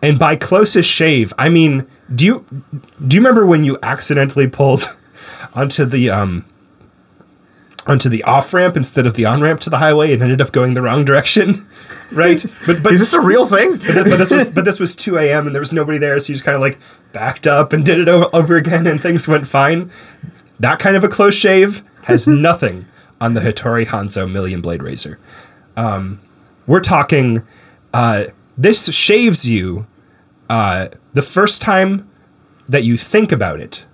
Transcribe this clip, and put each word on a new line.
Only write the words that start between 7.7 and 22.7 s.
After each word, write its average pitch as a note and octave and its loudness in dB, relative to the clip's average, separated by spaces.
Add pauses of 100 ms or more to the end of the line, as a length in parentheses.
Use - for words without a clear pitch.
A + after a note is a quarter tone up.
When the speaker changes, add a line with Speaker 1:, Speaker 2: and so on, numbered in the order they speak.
Speaker 1:
onto C3+ 0
the A2+ -4
off-ramp F3+ 0
instead B2+ -2
of A2+ -2
the A#2 -2
on-ramp D3 0
to - -8
the C#3+ -2
highway D3+ 2
and A#2+ 0
ended C3 0
up C3+ -4
going B2+ 0
the B2+ -2
wrong B2+ 0
direction? D3 2
<laughs> - -20 (360)
Right? E3 2 (220)
But, E3 0
but F#3+ 2
Speaker 2:
Is F3+ 4
this A3 2
a E4+ 2
real A#3 4
thing? C4+ 2
Speaker 1:
But, - -12
th-, E3+ 2
but G3+ 4
this F#3+ 2
was, C#4 2
but E3+ -2
this G3 -2
was F3 -4
two F#3 -4
A D3+ 2
M D3 0
and C#3+ -6
there C#3 -4
was C#3+ -8
nobody D3+ -2
there, C#3+ 0
so C#3+ -6
you - -6
just C3 -10
kinda, C#3+ 0
like, C3+ -2 (360)
backed A#2 -4
up C#3+ 2
and D#3 0
did F3 2
it E3+ 2
o-, F3 4
over E3 2
again E3+ 0
and D3+ -2
things E3+ -2
went D3+ 0
fine. D#3+ 0 (680)
That D#3+ -2
kind G3 2
of F#3 0
a G3 2
close G3 2
shave G3 2 (200)
has - 2
<laughs> - -
nothing C#3+ 0 (340)